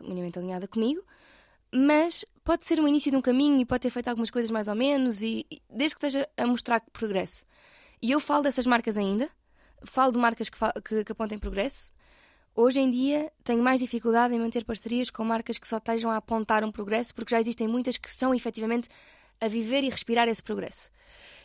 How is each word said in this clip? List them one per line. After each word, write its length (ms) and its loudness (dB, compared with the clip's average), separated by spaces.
minimamente 360 -8
alinhada 280 -8
comigo, 340 0
mas 520 4
pode 220 0
ser 160 2
o 80 4
início 220 2
de 60 2
um 40 4
caminho 400 4
e 40 4
pode 180 -2
ter 80 0
feito 180 -6
algumas 220 -2
coisas 200 -2
mais 180 -2
ou 60 -2
menos, 480 2
e, 280 -4
e 200 -18
desde 240 0
que 100 -10
esteja 320 0
a 100 0
mostrar 340 0
progresso. 520 -4
E 80 0
eu 100 4
falo 220 0
dessas 240 0
marcas 300 2
ainda, 320 0
falo 280 2
de 60 2
marcas 300 0
que 100 -14
fa-, 140 0
que, 200 -2
que 80 -10
apontem 260 -6
progresso. 540 -4
Hoje 260 4
em 100 4
dia 400 0
tenho 180 2
mais 180 4
dificuldade 540 2
em 60 0
manter 240 -4
parcerias 460 -4
com 140 -8
marcas 340 -4
que 100 -8
só 80 -4
estejam 340 -2
a 60 0
apontar 480 0
um 80 -4
progresso, 420 -2
porque 200 -6
já 40 6
existem 300 0
muitas 280 -2
que 160 -10
são 220 2
efetivamente 540 -2
a 60 -2
viver 380 0
e 60 0
respirar 360 0
esse 160 -2
progresso. 480 -8